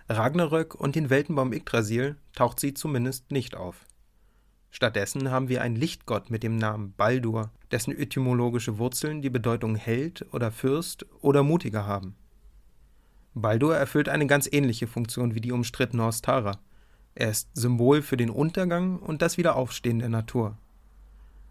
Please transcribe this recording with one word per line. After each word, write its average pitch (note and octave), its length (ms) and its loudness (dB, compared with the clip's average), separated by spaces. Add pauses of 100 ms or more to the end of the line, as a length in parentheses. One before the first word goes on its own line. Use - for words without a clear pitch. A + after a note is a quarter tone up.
Ragnarök D#3 680 2
und C#3+ 200 -2
den D3+ 160 0
Weltenbaum C#3 420 2
Yggdrasil A#2 640 -2 (180)
taucht - 260 0
sie C#3 120 -2
zumindest C3 580 -4
nicht C3+ 240 -2
auf. F2+ 300 -10 (840)
Stattdessen A#2+ 600 -2
haben C3 180 0
wir B2 120 0
einen A#2 160 0
Lichtgott A#2+ 540 -4
mit A2+ 140 -2
dem A2+ 120 0
Namen G#2+ 400 -2
Baldur, A2+ 540 0 (220)
dessen C3 220 -2
etymologische A#2+ 840 0
Wurzeln D3 420 -2
die C#3 100 -2
Bedeutung A#2 460 0
Held B2 560 -4
oder A#2+ 180 -2
Fürst C3+ 540 -2 (160)
oder C#3 220 6
Mutiger C3+ 420 0
haben. F#2+ 300 -4 (1200)
Baldur A#2 380 4
erfüllt D3 320 2
eine D3 180 2
ganz C#3+ 240 4
ähnliche C3+ 360 2
Funktion A#2 480 -2
wie A2+ 80 -2
die A#2+ 100 -4
umstrittene A#2+ 520 0
Ostara. A2+ 540 0 (560)
Er A2+ 140 -2
ist - 240 -4
Symbol B2 480 4
für C#3+ 160 -2
den A#2 140 0
Untergang F3 680 -2
und D#3 220 -6
das E3+ 160 0
Wiederaufstehen B2+ 600 0
der A#2 100 -4
Natur. A2+ 480 -2 (960)